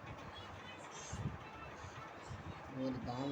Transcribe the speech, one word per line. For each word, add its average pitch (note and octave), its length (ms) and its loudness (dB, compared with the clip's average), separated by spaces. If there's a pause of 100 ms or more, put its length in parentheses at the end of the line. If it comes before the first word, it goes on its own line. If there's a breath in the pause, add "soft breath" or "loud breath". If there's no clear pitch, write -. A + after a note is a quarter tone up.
(2750)
মোবাইলের C3 360 6
দাম C3 220 6